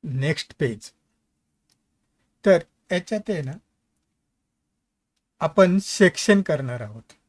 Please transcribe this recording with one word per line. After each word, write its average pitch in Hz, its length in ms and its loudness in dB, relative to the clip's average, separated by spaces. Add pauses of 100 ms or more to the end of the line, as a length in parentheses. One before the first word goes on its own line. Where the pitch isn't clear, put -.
नेक्स्ट 143 560 -6
पेज. 117 320 -6 (1500)
तर 180 180 4 (280)
याच्यात 190 380 -6
आहे 180 120 -4
ना, 131 100 -8 (1900)
आपण 180 400 4
सेक्शन 196 640 2
करणार 135 400 -4
आहोत. 110 320 -16 (160)